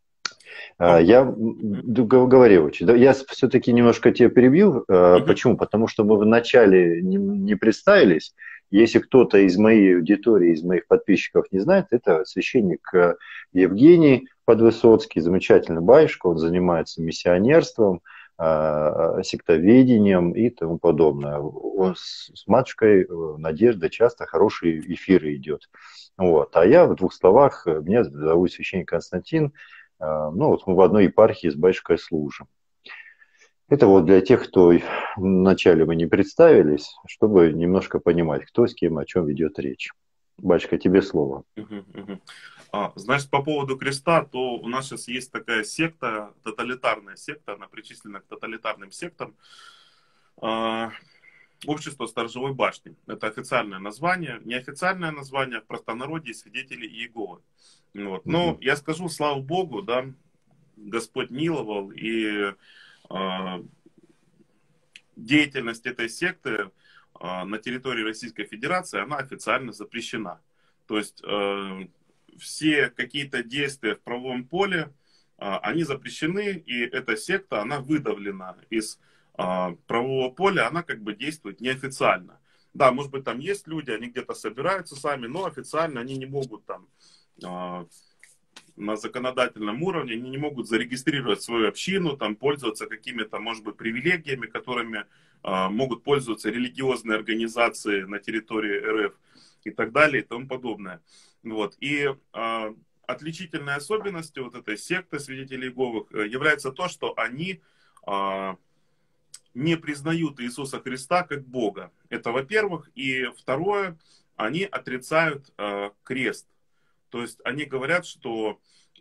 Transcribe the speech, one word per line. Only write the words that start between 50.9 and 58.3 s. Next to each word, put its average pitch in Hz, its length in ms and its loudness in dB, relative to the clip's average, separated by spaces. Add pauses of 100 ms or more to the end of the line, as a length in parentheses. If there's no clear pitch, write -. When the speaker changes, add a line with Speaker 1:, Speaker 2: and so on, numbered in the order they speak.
Speaker 2:
Общество 151 400 -10
Сторожевой 123 460 -10
башни. 104 420 -6 (120)
Это 110 200 -10
официальное 110 520 -8
название. 127 680 -8
Неофициальное 156 640 -8
название 135 500 -8
в - 40 -20
простонародье 123 680 -12
Свидетели 120 540 -18
Иеговы. 110 500 -14 (560)
Вот. 98 320 -12
Но 170 280 -2